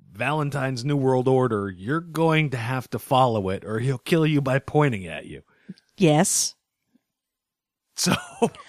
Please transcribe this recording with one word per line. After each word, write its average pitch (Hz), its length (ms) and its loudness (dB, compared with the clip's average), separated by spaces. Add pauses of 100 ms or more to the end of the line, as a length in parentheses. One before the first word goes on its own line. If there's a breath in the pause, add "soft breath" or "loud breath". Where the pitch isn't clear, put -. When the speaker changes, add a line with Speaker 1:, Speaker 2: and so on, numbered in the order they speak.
(120)
Speaker 1:
Valentine's 135 720 -4
New 143 140 0
World 131 320 2
Order, 117 400 2
you're 98 320 -6
going 160 480 0
to 127 80 -6
have 123 320 -6
to 117 100 -6
follow 120 500 2
it, 95 140 -6
or 110 160 -6
he'll 127 180 -2
kill 160 300 0
you 147 140 2
by 131 180 0
pointing 127 480 0
at 76 180 -12
you. - 160 -16 (560 loud breath)
Speaker 2:
Yes. 160 560 2 (1400)
Speaker 1:
So - 180 0 (560 loud breath)